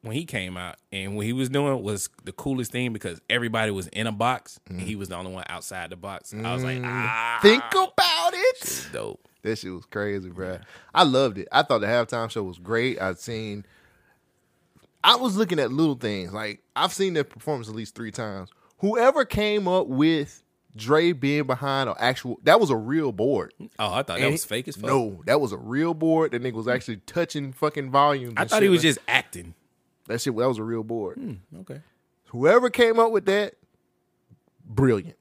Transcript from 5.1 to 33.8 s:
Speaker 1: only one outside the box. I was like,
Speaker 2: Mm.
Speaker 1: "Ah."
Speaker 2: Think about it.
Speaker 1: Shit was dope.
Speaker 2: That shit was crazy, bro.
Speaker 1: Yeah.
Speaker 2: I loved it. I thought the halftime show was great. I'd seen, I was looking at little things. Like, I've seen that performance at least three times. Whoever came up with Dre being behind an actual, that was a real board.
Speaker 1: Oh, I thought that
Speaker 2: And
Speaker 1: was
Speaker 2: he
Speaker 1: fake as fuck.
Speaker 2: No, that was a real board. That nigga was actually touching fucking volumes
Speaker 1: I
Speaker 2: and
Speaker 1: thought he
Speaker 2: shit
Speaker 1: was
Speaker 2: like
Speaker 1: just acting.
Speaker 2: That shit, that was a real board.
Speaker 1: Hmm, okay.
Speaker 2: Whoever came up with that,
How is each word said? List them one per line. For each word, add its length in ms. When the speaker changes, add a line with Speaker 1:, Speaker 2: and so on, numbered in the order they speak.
Speaker 1:
only 160
one 160
outside 400
the 80
box. 380
I 180
was 100
like, 140
Speaker 2:
Mm. 80
Speaker 1:
"Ah." 560
Speaker 2:
Think 220
about 640
it. 240
Speaker 1:
Shit 100
was 240
dope. 360
Speaker 2:
That 160
shit 160
was 140
crazy, 420
bro. 240
Speaker 1:
Yeah. 60
Speaker 2:
I 100
loved 340
it. 120
I 120
thought 180
the 60
halftime 440
show 120
was 160
great. 420
I'd 180
seen, 460
I 140
was 200
looking 220
at 140
little 220
things. 400
Like, 280
I've 160
seen 220
that 160
performance 400
at 40
least 200
three 160
times. 400
Whoever 440
came 440
up 180
with 560
Dre 360
being 320
behind 440
an 100
actual, 440
that 180
was 100
a 60
real 360
board. 400
Speaker 1:
Oh, 80
I 160
thought 40
that 140
Speaker 2:
And 120
Speaker 1:
was 120
Speaker 2:
he 40
Speaker 1:
fake 200
as 80
fuck. 100
Speaker 2:
No, 400
that 140
was 120
a 40
real 380
board. 380
That 100
nigga 120
was 140
actually 300
touching 540
fucking 380
volumes 460
Speaker 1:
I 60
Speaker 2:
and 80
Speaker 1:
thought 120
he 40
Speaker 2:
shit 40
Speaker 1:
was 100
Speaker 2:
like 160
Speaker 1:
just 20
acting. 460
Speaker 2:
That 140
shit, 160
that 120
was 100
a 60
real 180
board. 340
Speaker 1:
Hmm, 440
okay. 200
Speaker 2:
Whoever 420
came 300
up 120
with 140
that, 300